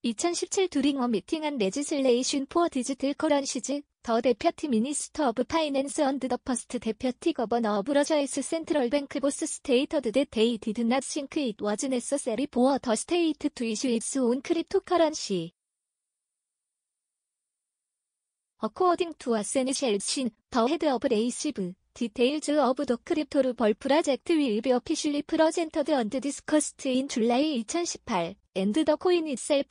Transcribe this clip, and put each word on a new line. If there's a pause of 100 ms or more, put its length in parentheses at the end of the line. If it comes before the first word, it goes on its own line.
이천십칠
during
a
meeting
on
legislation
for
digital
currencies, (180)
the
deputy
minister
of (120)
finance
and
the
first (120)
deputy
governor
of
Russia's
central
bank
both
stated
that
they
did
not
think
it
was
necessary
for
the
state
to
issue
its
own
cryptocurrency. (3000)
According
to
Arsen
Shelsin, (180)
the
head
of
rasiv, (180)
details
of
the
crypto
ruble
project
will
be
officially
presented
and
discussed
in
July
이천십팔, (200)
and
the
coin
itself